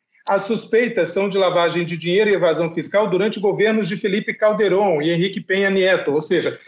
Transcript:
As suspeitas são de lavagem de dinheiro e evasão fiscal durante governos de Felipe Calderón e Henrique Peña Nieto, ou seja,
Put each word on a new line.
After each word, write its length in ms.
As 120
suspeitas 720
são 180
de 80
lavagem 480
de 100
dinheiro 340
e 40
evasão 360
fiscal 400
durante 300
governos 480
de 80
Felipe 380
Calderón 680
e 80
Henrique 300
Peña 300
Nieto, 420
ou 100
seja, 460